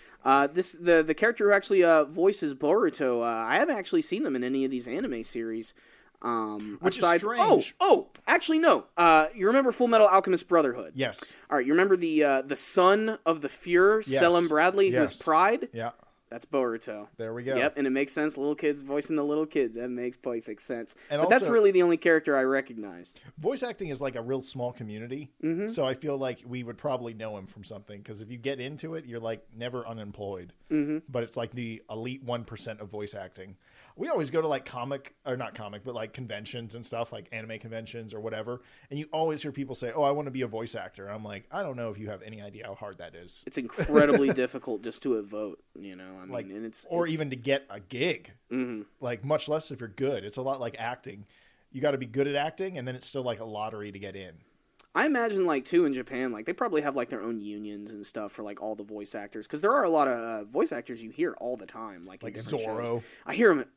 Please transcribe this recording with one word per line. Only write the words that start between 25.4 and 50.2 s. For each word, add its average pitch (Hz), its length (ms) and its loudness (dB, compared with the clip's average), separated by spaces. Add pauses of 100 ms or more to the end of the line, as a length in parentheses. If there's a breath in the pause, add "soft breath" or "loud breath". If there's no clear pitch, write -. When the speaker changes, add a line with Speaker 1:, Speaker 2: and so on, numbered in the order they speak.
Speaker 1:
Mm-hmm. 165 260 -2
Speaker 2:
so 220 180 -2
I 131 80 0
feel 139 240 -4
like 131 280 -6
we 123 180 -8
would 117 140 -10
probably 123 360 -4
know 110 240 -10
him 95 100 -12
from 101 160 -20
something, 104 400 -16
'cause 104 160 -14
if 107 100 -16
you 123 80 -12
get 131 220 -4
into 151 360 -10
it, 160 100 -10
you're, 117 160 -10
like, 113 240 -6 (100)
never 120 320 -8
unemployed. 101 640 -10 (180)
Speaker 1:
Mm-hmm. 151 280 -2 (100)
Speaker 2:
But 123 160 -4
it's, 113 140 -10
like, 117 160 -6
the 117 360 -8
elite 123 340 -8
one 120 200 -6
percent 110 380 -12
of 101 80 -14
voice 104 240 -8
acting. 98 420 -14 (400 soft breath)
We 247 140 -6
always 175 200 -2
go 160 120 0
to, 160 80 -2
like, 151 160 -2
comic, 135 500 -8 (100)
or 131 120 -4
not 110 180 -10
comic, 104 300 -12
but, 123 100 -10
like, 113 180 -6
conventions 113 600 -10
and 117 100 -14
stuff, 117 260 -6
like 107 200 -14
anime 110 260 -10
conventions 113 560 -12
or 110 60 -10
whatever, 110 420 -6 (300 soft breath)
and 143 80 -6
you 151 120 -8
always 156 300 0
hear 151 100 -6
people 135 220 -8
say, 120 220 -6
"Oh, 151 80 2
I 143 80 6
wanna 147 180 -2
be 131 140 -6
a 120 40 -2
voice 113 280 -6
actor." 98 300 -10
And 101 100 -8
I'm 110 80 -10
like, 101 280 -12
"I 190 120 -6
don't 143 120 -6
know 117 140 -6
if 101 80 -10
you 104 120 -10
have 95 120 -10
any 107 180 -16
idea 110 280 -14
how 98 80 -10
hard 98 240 -14
that 85 160 -16
is." 87 320 -16
Speaker 1:
It's - 100 -8
incredibly 143 720 4
Speaker 2:
<laughs> 143 40 0
Speaker 1:
difficult 127 500 -4
just 113 200 -8
to 123 200 0
vote, 104 400 -10 (160)
you 95 160 -14
know, 92 220 -18
I 92 80 -20
mean, 95 60 -16
Speaker 2:
Like, - 140 -10
Speaker 1:
and 98 180 -12
it's 113 280 -12
Speaker 2:
or 170 160 0
Speaker 1:
it 160 40 -4
Speaker 2:
even 156 200 -4
to 131 40 -6
get 135 360 -2
a 104 80 -14
gig. 127 540 -6 (180)
Speaker 1:
Mm-hmm. 120 320 -4 (180)
Speaker 2:
Like, 120 240 -6
much 147 240 -2
less 156 220 -4
if 117 80 -12
you're 117 100 -10
good. 131 340 -4